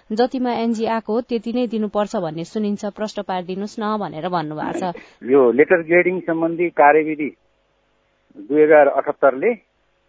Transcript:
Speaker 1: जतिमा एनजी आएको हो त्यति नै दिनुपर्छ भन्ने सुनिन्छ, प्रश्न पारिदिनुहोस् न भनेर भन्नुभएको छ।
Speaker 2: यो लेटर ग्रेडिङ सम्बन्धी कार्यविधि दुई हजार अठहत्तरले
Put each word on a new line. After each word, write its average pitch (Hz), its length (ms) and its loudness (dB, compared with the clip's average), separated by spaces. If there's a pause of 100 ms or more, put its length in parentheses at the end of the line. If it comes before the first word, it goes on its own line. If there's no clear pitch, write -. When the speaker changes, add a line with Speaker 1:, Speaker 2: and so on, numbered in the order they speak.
(120)
Speaker 1:
जतिमा 247 400 0
एनजी 226 340 -2
आएको 220 280 -4
हो 240 80 -2
त्यति 233 320 -6
नै 247 140 -2
दिनुपर्छ 208 480 -4
भन्ने 165 280 -4
सुनिन्छ, 208 420 -4
प्रश्न 208 360 -8
पारिदिनुहोस् 185 580 -8
न 214 180 -4
भनेर 160 320 -8
भन्नुभएको 165 600 -6
छ। - 40 -8 (280)
Speaker 2:
यो 123 280 4
लेटर 160 300 4
ग्रेडिङ 175 380 2
सम्बन्धी 165 500 -2
कार्यविधि 151 680 2 (1000)
दुई 147 260 2
हजार 151 240 6
अठहत्तरले 139 680 0 (560)